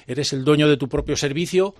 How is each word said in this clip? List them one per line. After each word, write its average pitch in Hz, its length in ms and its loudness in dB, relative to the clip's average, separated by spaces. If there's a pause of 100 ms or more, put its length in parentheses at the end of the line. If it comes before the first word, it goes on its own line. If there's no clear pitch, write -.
eres 131 260 -4
el 131 100 -4
dueño 151 240 4
de 147 100 6
tu 127 120 -4
propio 147 260 -4
servicio 170 640 -2